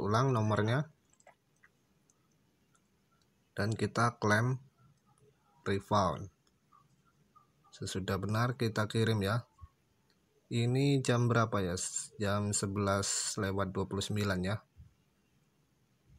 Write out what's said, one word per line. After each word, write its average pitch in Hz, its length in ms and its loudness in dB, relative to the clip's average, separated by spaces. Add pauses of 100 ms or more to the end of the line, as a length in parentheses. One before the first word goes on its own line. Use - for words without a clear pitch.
ulang 123 320 2
nomornya. 110 560 2 (2750)
Dan 107 240 -2
kita 113 400 0
klaim 113 400 2 (1040)
refund. 98 720 0 (1400)
Sesudah 98 480 -6
benar 110 400 -2
kita 110 320 -2
kirim 110 320 2
ya. 107 240 0 (1040)
Ini 131 480 2
jam 120 320 2
berapa 110 320 2
ya? 90 160 -2 (400)
Jam 104 320 0
sebelas 98 880 -2
lewat 98 320 -2
dua 95 160 -4
puluh 98 160 -4
sembilan 101 400 -2
ya. 98 160 -2 (1600)